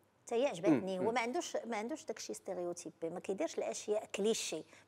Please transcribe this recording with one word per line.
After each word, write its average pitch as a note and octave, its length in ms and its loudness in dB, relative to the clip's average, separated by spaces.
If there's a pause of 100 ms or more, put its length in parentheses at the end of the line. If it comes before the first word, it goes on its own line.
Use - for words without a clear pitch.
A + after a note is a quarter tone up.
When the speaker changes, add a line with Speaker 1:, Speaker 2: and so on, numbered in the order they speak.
(260)
Speaker 1:
حتى A#3+ 100 -2
هي B3+ 120 4
عجبتني، F#3+ 520 4
Speaker 2:
مم، F3+ 60 2
Speaker 1:
هو G#3+ 40 4
Speaker 2:
مم. A3+ 60 0
Speaker 1:
ما B3 60 4
عندوش، B3 440 -2
ما A#3 120 0
عندوش A#3+ 280 -4
داكشي - 280 -6
ستيريوتيب، F3 580 -4 (120)
ما E3+ 160 -4
كيديرش G#3 380 -2
الاشياء G#3+ 480 -2 (100)
كليشي، G3+ 480 0 (240)